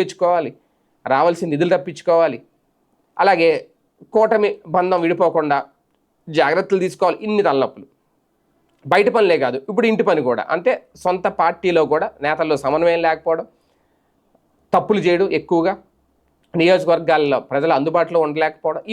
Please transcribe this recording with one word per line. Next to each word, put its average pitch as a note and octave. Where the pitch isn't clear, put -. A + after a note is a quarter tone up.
తెచ్చుకోవాలి, F3
రావాల్సిన E3+
నిధులు E3
రప్పించుకోవాలి, E3
అలాగే E3+
కూటమి G#3+
బంధం F3+
విడిపోకుండా E3
జాగ్రత్తలు F3+
తీసుకోవాలి. F3+
ఇన్ని G#3
తలనొప్పులు, C3+
బయట G3+
పనులే F#3+
కాదు, B2
ఇప్పుడు A3
ఇంటి F#3
పని D#3
కూడా. A2+
అంటే F3+
సొంత F3+
పార్టీలో E3+
కూడా F3
నేతల్లో D#3
సమన్వయం E3+
లేకపోవడం, D#3+
తప్పులు F#3
చేయడం F3
ఎక్కువగా, E3+
నియోజకవర్గాల్లో E3
ప్రజలు D3+
అందుబాటులో E3
ఉండలేకపోవడం, D#3